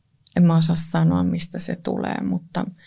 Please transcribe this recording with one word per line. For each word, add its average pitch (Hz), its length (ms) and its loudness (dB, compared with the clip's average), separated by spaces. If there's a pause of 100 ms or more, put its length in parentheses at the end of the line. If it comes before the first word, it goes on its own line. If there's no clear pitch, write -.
(360)
En 180 60 4
mä 165 140 6
osaa 165 200 2
sanoa, 170 460 2
mistä 175 360 -2
se 180 180 -4
tulee, - 460 -4
mutta - 440 -4 (200)